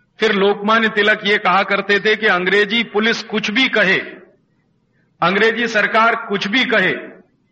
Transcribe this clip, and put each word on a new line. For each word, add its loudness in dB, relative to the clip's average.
फिर 2
लोकमान्य 2
तिलक 0
ये 2
कहा 2
करते 0
थे 2
कि -2
अंग्रेजी 0
पुलिस -2
कुछ -6
भी 0
कहे, 2
अंग्रेजी 0
सरकार 2
कुछ -6
भी -2
कहे, 0